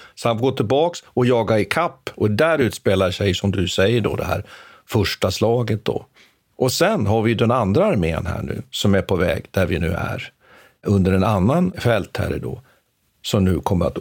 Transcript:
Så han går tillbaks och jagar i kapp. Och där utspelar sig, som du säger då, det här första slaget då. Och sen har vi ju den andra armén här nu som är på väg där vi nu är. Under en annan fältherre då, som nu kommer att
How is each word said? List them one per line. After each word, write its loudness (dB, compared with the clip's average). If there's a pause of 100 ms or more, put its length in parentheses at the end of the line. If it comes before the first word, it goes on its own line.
(160)
Så -4
han 0
går 0
tillbaks 0
och -2
jagar 2
i 0
kapp. -4
Och 0
där 2
utspelar 0
sig, 0
som -2
du -2
säger 2
då, -2
det -4
här -4 (460)
första 0
slaget 0
då. -4 (500)
Och 0
sen 0
har 2
vi 2
ju 0
den 2
andra 2
armén 0
här -6
nu -8 (100)
som 2
är 2
på -2
väg -2
där 0
vi -2
nu -2
är. -6 (560)
Under 4
en 2
annan 2
fältherre -2
då, -10 (600)
som 2
nu 2
kommer 0
att -4